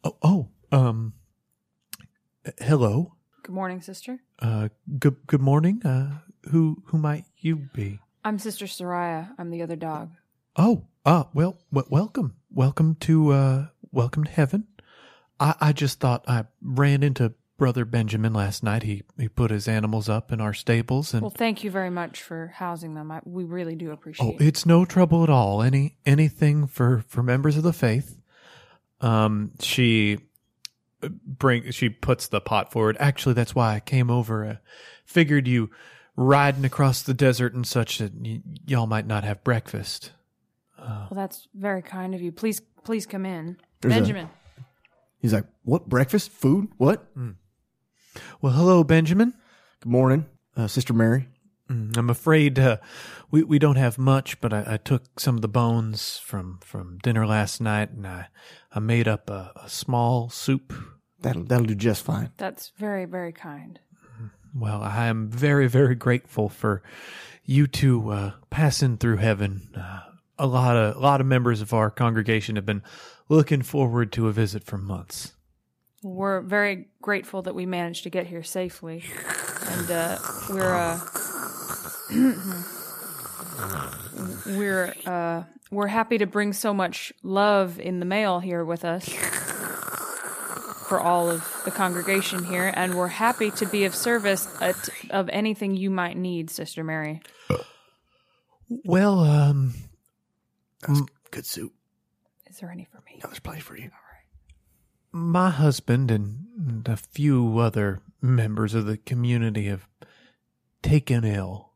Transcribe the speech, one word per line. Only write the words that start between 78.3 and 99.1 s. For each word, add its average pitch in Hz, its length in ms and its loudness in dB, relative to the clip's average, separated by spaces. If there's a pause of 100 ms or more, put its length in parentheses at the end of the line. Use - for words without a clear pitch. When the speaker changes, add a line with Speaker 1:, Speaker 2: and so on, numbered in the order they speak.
Speaker 2:
safely. 170 600 -10 (640)
And, 175 220 -6
uh, 170 280 -2 (320)
we're, 190 260 0
uh, 170 240 -2 (1120)
<clears throat> - 1800 -4 (540)
we're, 196 460 -2 (120)
uh, 170 380 -4 (280)
we're 202 160 -2
happy 226 300 0
to 202 100 2
bring 208 260 -2
so 202 200 -2
much 185 400 -4 (100)
love 196 560 2
in 180 200 -6
the 175 60 -4
mail 190 340 0
here 175 260 -4
with 170 200 -6
us 170 220 -4 (1800)
for 190 120 0
all 170 300 2
of 165 360 -6
the 190 60 -6
congregation 185 720 -2
here, 180 320 -2
and 180 200 -2
we're 180 120 -2
happy 220 440 -2
to 214 140 -4
be 196 200 0
of 180 100 -4
service 202 520 0 (140)
at, 180 140 0 (340)
of 196 200 -2
anything 208 460 -2
you 190 140 -2
might 180 280 -4
need, 175 320 -4
Sister 160 340 -10
Mary. 156 380 -6 (1600)
Speaker 1:
Well, 190 360 4